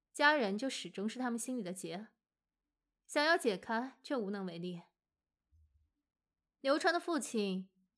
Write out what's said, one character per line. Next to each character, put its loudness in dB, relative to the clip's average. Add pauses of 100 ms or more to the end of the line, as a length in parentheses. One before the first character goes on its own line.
(120)
家 6
人 2
就 -2
始 -6
终 -4
是 -8
他 -2
们 -4
心 -6
里 -4
的 -6
结， -8 (1000)
想 2
要 6
解 2
开 -2
却 -4
无 -2
能 -4
为 -6
力。 -6 (1800)
流 4
川 2
的 2
父 -2
亲， -2 (300)